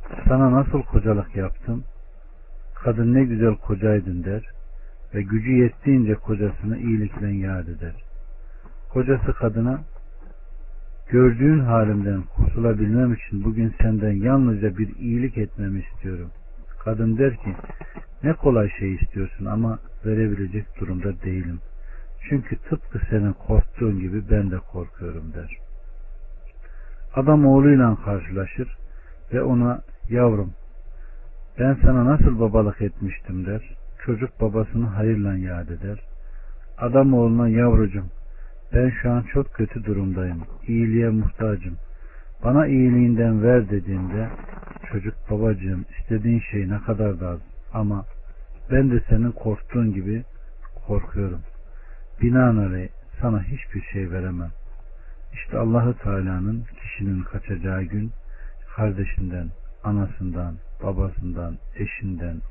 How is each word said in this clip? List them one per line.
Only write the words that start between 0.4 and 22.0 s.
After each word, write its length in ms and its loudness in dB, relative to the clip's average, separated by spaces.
nasıl 300 4
kocalık 540 2
yaptım?" 480 -4
Kadın, 380 2
"Ne 100 6
güzel 320 4
kocaydın." 680 0
der 220 -4
ve 80 -2
gücü 300 0
yettiğince 640 6
kocasını 600 -2
iyilikle 500 0
yad 400 -2
eder. 280 -8
Kocası 440 2
kadına, 480 0
"Gördüğün 500 6
halimden 600 2
kurtulabilmem 920 2
için 300 -4
bugün 380 0
senden 300 4
yalnızca 640 2
bir 180 -2
iyilik 420 -2
etmemi 420 -4
istiyorum." 520 -8
Kadın 340 0
der 200 4
ki, 180 -6
"Ne 100 2
kolay 360 4
şey 260 -4
istiyorsun 500 -2
ama 340 -2
verebilecek 760 -2
durumda 420 -4
değilim. 380 -4